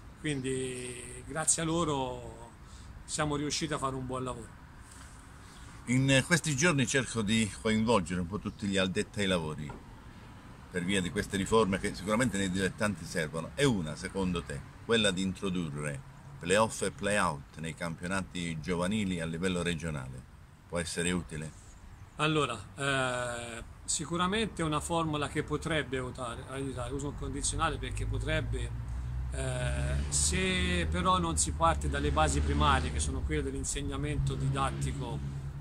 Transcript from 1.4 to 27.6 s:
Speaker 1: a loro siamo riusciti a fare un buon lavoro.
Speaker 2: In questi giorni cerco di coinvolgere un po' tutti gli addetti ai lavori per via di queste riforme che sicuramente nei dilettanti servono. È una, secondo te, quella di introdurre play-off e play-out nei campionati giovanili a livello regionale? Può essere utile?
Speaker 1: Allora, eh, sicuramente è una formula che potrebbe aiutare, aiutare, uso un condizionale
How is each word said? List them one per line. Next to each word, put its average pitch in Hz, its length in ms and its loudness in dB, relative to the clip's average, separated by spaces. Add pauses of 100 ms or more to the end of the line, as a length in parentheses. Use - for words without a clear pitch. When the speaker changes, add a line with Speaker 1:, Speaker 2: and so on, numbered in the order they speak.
Speaker 1:
a - 20 0
loro 131 840 -2 (560)
siamo 151 300 0
riusciti 147 360 -2
a 147 60 -2
fare 135 160 -2
un 131 100 -4
buon 127 180 -4
lavoro. 120 380 -8 (1300)
Speaker 2:
In 131 400 6
questi 160 280 4
giorni 139 320 4
cerco 117 360 2
di 110 280 4 (120)
coinvolgere 107 580 4
un 87 60 0
po' 95 120 -4
tutti 101 280 -4
gli 98 100 2
addetti 95 440 2
ai 101 60 4
lavori 76 640 -2 (840)
per 90 120 -2
via 95 180 2
di 85 80 0
queste 101 260 -2
riforme 98 420 4
che 98 160 -2
sicuramente 107 440 2
nei 98 120 2
dilettanti 92 540 0
servono. 80 480 -2
È 139 100 0
una, 92 320 2
secondo 90 480 -2
te, 69 160 -6 (280)
quella 110 240 4
di 92 100 0
introdurre 82 800 -2 (400)
play-off 101 400 4
e 98 100 0
play-out 92 680 0
nei 78 160 -6
campionati 87 840 -4
giovanili 90 640 0
a 82 60 -2
livello 87 340 0
regionale? 76 580 -4 (480)
Può 82 120 -2
essere 87 340 0
utile? 78 400 -4 (640)
Speaker 1:
Allora, 147 420 0 (160)
eh, 123 880 -2 (220)
sicuramente 180 800 0
è - 20 2
una 151 160 2
formula 156 480 0
che 147 140 0
potrebbe 143 560 0
aiutare, 123 500 -6
aiutare, 131 460 -4
uso 143 140 -4
un 139 100 -6
condizionale 143 580 0